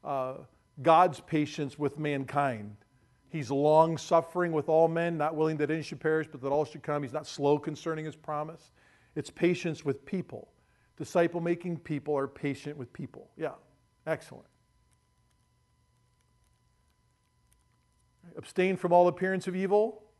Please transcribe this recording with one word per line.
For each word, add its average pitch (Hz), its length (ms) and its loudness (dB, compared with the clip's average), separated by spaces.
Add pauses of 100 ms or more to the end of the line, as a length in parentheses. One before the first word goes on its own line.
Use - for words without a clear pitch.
uh, 135 320 -6 (460)
God's 165 380 6
patience 151 580 -2
with 143 220 -2
mankind. 135 760 -2 (500)
He's 139 240 -6
long-suffering 165 1000 4
with 151 160 -2
all 165 180 6
men, 170 300 0
not 151 180 -2
willing 156 220 0
that 147 120 0
any 160 120 -2
should - 180 -12
perish, 156 320 0
but 127 100 -16
that 135 80 -6
all 147 160 0
should - 180 -16
come. 147 200 -4
He's 123 100 -10
not 147 140 -6
slow 143 320 2
concerning 156 460 -6
his 151 100 -10
promise. 156 560 -10 (440)
It's - 160 -8
patience 175 520 -2
with 139 220 -4
people. - 440 -10 (480)
Disciple-making 170 840 -2
people 147 360 -6
are 139 120 -2
patient 147 500 -8
with 123 160 -14
people. - 420 -14
Yeah, 151 180 -8 (520)
excellent. - 400 -8 (4000)
Abstain 185 400 0
from 175 160 0
all 175 140 8
appearance 185 400 -2
of 180 80 -6
evil. 208 480 0 (160)